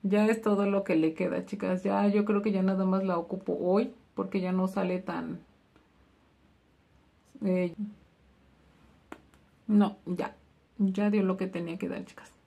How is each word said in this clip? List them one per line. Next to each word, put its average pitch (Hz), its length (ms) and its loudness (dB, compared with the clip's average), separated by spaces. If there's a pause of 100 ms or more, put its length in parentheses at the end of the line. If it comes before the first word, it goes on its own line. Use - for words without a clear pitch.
Ya 208 240 2
es 220 160 2
todo 202 240 2
lo 196 180 2
que 180 120 2
le 160 180 2
queda, 180 320 -4
chicas. 185 360 -4
Ya 202 260 2
yo 208 180 2
creo 208 160 2
que 208 100 0
ya 185 100 0
nada 190 220 2
más 190 200 2
la 185 120 0
ocupo 180 420 -4
hoy 202 360 2 (200)
porque 190 260 -4
ya 180 120 -2
no 185 160 2
sale 185 300 -2
tan 170 420 -8 (2000)
eh, 180 280 0 (1900)
no, 208 360 6
ya. - 300 -6 (440)
Ya 202 320 2
dio 208 120 2
lo 185 140 2
que 190 100 -4
tenía 170 320 -6
que 180 100 -6
dar, - 160 -8
chicas. - 260 -20 (160)